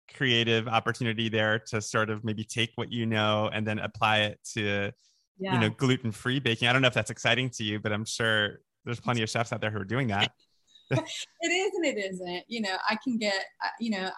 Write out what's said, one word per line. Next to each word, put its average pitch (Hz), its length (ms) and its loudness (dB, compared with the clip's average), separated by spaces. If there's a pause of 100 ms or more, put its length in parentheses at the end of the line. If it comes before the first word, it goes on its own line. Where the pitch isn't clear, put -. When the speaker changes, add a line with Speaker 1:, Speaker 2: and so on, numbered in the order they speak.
(140)
Speaker 1:
creative 117 540 2
opportunity 113 600 0
there 107 300 2 (120)
to 110 120 -2
sort 110 260 2
of 107 160 -4
maybe 110 200 -2
take 117 320 -2
what 110 160 -4
you 117 120 -2
know 107 480 2
and 107 140 -2
then 107 140 -2
apply 107 400 2
it 104 200 0 (140)
to, 101 380 0 (460)
Speaker 2:
Yeah. 190 160 -2
Speaker 1:
you 120 40 4
know, 110 120 4
gluten-free 127 720 0
baking. 120 280 2
I 123 40 6
don't 131 100 4
know 127 60 8
if 117 60 -2
that's 110 160 0
exciting 123 400 2
to 113 140 -8
you, 104 160 -2
but 107 120 -2
I'm 107 120 -2
sure 107 560 0 (240)
there's 120 160 -6
plenty 120 220 0
of 107 60 0
chefs 117 240 -2
out 110 80 -6
there 107 120 0
who 107 80 -4
are 98 40 -6
doing 120 240 -2
that. 104 240 0 (580)
<laughs> - 20 -4
Speaker 2:
It - 580 -4
is 381 240 0
and 349 100 0
it 233 140 0
isn't. 180 500 -6
You 226 140 -4
know, 190 140 -2 (120)
I 220 140 2
can 240 160 -2
get, 196 260 0 (200)
uh, - 40 -2 (120)
you 226 100 -2
know, 190 280 -2